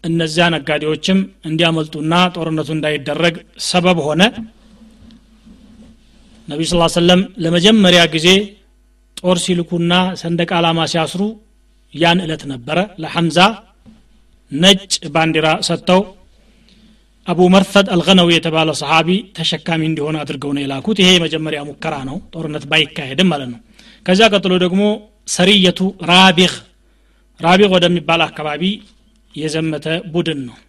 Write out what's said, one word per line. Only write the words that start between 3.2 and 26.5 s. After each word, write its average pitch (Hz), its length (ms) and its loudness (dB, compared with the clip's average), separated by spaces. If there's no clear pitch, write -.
ሰበብ 180 400 0
ሆነ። 151 200 0
ነቢ 147 180 -8
ስ 175 100 -4
ሰለም 180 300 4
ለመጀመሪያ 175 720 4
ጊዜ 160 180 0
ጦር 180 220 0
ሲልኩና 175 540 -2
ሰንደቅ 170 380 -4
ዓላማ 165 320 2
ሲያስሩ 165 360 -4
ያን 170 280 2
ዕለት 156 240 -6
ነበረ። 135 320 -6
ለሐምዛ 160 400 -2
ነጭ 190 300 2
ባንዲራ 160 400 0
ሰጥተው 180 400 0
አቡ 170 120 -2
መርሰድ 196 400 4
አልገነዊ 180 400 2
የተባለ 160 440 0
ሰሃቢ 160 360 0
ተሸካሚ 160 520 -4
እንዲሆን 156 340 -4
አድርገው 143 340 -8
ነው 143 100 -4
የላኩት። 139 360 -4
ይሄ 185 140 4
የመጀመሪያ 156 520 0
ሙከራ 151 400 -8
ነው፣ 135 140 -10
ጦርነት 151 360 -10
ባይካሄድም 147 640 -2
ማለት 143 200 -4
ነው። 120 100 -14
ከዚያ 196 240 4
ቀጥሎ 196 300 0
ደግሞ 180 220 0
ሰሪየቱ 185 520 2
ራቢግ፣ 180 480 4